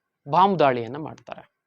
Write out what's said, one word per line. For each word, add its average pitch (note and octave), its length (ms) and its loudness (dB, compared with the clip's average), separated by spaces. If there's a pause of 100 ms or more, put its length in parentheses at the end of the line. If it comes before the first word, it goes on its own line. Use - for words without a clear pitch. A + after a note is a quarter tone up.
(280)
ಬಾಂಬ್ F3+ 300 2
ದಾಳಿಯನ್ನ B2 380 0
ಮಾಡ್ತಾರೆ. - 540 -16 (160)